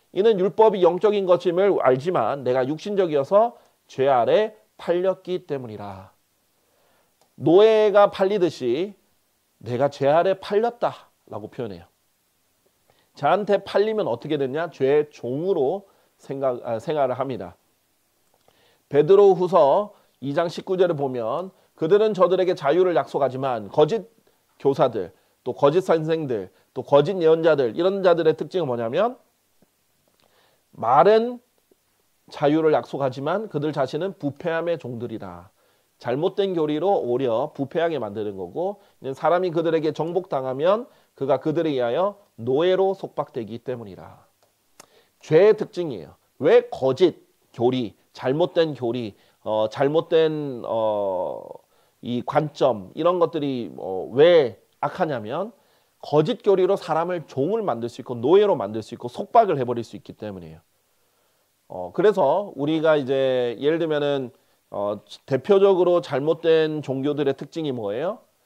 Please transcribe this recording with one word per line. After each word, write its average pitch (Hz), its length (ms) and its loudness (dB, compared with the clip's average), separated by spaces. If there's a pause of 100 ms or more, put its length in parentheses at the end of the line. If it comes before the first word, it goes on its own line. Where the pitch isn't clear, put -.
(120)
이는 208 280 2
율법이 202 440 2
영적인 190 420 2
것임을 180 560 2
알지만 131 600 0
내가 127 240 0
육신적이어서 185 880 0 (320)
죄 131 200 -2
아래 139 480 2 (220)
팔렸기 180 680 -4
때문이라. 104 640 -12 (1200)
노예가 202 760 6
팔리듯이 180 840 -2 (640)
내가 123 320 -2
죄 135 180 -4
아래 175 320 2
팔렸다라고 196 1120 -6
표현해요. 98 320 -12 (1300)
저한테 190 500 0
팔리면 208 420 0
어떻게 143 300 -4
되냐? 139 320 -4
죄의 147 400 0
종으로 160 800 -4 (300)
생각, 135 480 -6
아, 117 140 -4
생활을 135 400 -2
합니다. 107 380 -8 (1300)
베드로후서 180 1040 4 (280)
이 139 120 -6
장 170 140 -2
십구 185 300 -8
절에 175 160 2
보면 139 580 -6 (240)
그들은 202 380 2
저들에게 180 420 2
자유를 165 400 2
약속하지만 131 720 -2
거짓 156 420 0 (500)
교사들, 127 520 0 (320)
또 127 80 -6
거짓 147 300 2
선생들, 156 720 -2 (220)
또 127 100 -8
거짓 190 380 4
예언자들, 156 540 4
이런 190 260 0
자들의 170 360 2
특징은 165 280 -6
뭐냐면 135 520 -2 (1500)
말은 220 680 2 (920)
자유를 156 440 2
약속하지만 139 760 -4
그들 151 220 -4
자신은 151 480 -4
부패함의 165 600 -4
종들이라. 107 680 -12 (480)
잘못된 190 560 -2
교리로 160 480 0
오히려 123 520 -2
부패하게 160 460 -4
만드는 104 360 -8
거고, 143 460 -8 (180)
이제 131 140 -10
사람이 170 380 0
그들에게 160 420 0
정복당하면 165 920 -2 (260)
그가 135 240 -2
그들에 160 320 -2
의하여 143 480 -2 (180)
노예로 180 580 0
속박되기 123 640 -10
때문이라. 104 640 -12 (960)
죄의 196 340 6
특징이에요. 139 600 -8 (240)
왜 226 300 4
거짓 131 560 0 (280)
교리, 123 420 -2 (160)
잘못된 156 640 -2
교리, 120 420 -6 (280)
어, 107 260 -2
잘못된, 151 960 -2
어, 98 760 -2 (600)
이 120 240 -6
관점, 143 720 -2
이런 175 240 0
것들이, 139 580 -4
어, 90 340 -8
왜 143 500 4 (200)
악하냐면 147 720 -6 (480)
거짓 156 420 0
교리로 196 320 2
사람을 170 500 -4
종을 190 380 -4
만들 117 260 -4
수 - 120 -16
있고 123 140 -10
노예로 180 400 4
만들 110 280 -6
수 - 100 -18
있고 120 140 -10
속박을 202 500 2
해버릴 120 260 -2
수 - 120 -20
있기 - 180 -18
때문이에요. 85 460 -14 (1080)
어, 90 280 -10
그래서 185 600 2
우리가 156 420 2
이제 131 640 0
예를 151 200 0
들면은, 143 520 -2 (380)
어, 101 300 -6 (260)
대표적으로 180 760 4
잘못된 156 800 0
종교들의 139 560 -2
특징이 156 340 -8
뭐예요? 123 480 -6 (260)